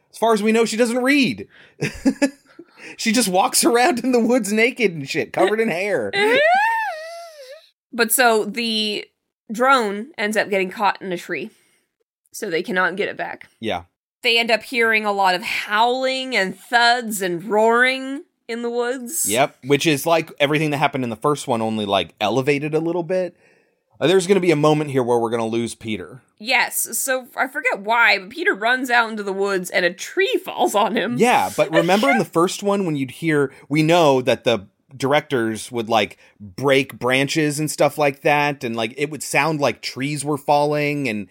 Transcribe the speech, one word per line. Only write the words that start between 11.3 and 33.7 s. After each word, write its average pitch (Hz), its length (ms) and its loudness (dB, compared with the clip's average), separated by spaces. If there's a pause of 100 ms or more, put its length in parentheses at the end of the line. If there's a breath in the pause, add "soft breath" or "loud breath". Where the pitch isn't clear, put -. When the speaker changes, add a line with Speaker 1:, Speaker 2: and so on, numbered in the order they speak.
Speaker 2:
So 208 180 -10
they 160 120 -2
cannot 185 340 -2
get 196 120 -4
it 90 80 -8
back. - 320 -12 (120)
Speaker 1:
Yeah. 92 240 -4 (380)
Speaker 2:
They 233 160 2
end 233 120 0
up 214 140 0
hearing 226 420 0
a 202 60 0
lot 196 240 2
of 196 60 -4
howling 254 920 -2
and 190 240 -2
thuds 233 640 0
and 175 220 -4
roaring 254 800 2 (240)
in 233 140 -8
the 233 80 -4
woods. 240 600 -4
Speaker 1:
Yep, 123 360 0
which 139 200 2
is 147 200 0
like 165 340 0
everything 151 300 2
that 139 80 -2
happened 139 260 0
in 117 60 -4
the 110 60 -6
first 147 300 -2
one, 117 160 -2
only, 110 220 -2
like, 98 360 0
elevated 135 540 0
a 160 60 0
little 165 240 -4
bit. 185 320 -4 (640 soft breath)
Uh, 143 80 4
there's 180 180 4
gonna 190 140 4
be 175 100 2
a 151 60 4
moment 151 340 2
here 131 140 2
where 120 160 2
we're 113 100 0
gonna 117 160 0
lose 113 300 -2
Peter. 104 440 -8 (180)
Speaker 2:
Yes, 226 600 -2
so 262 380 -4
I 262 100 0
forget 285 320 -4
why, 214 400 2
but 190 120 -14
Peter 370 240 -2
runs 240 360 -2
out 233 180 2
into 220 140 -8
the 196 100 -6
woods 196 380 -2
and 180 160 0
a 180 80 -2
tree 392 500 -2
falls - 300 -2
on 208 220 0
him. 220 200 -2
Speaker 1:
Yeah, 160 400 2
but 170 160 0
remember 185 380 2
in 240 80 2
the 175 60 0
Speaker 2:
<laughs> - 0 -
Speaker 1:
first - 400 0
one 202 220 0
when 156 100 -2
you'd 131 160 -4
hear, 147 400 0 (160 loud breath)
we 156 160 2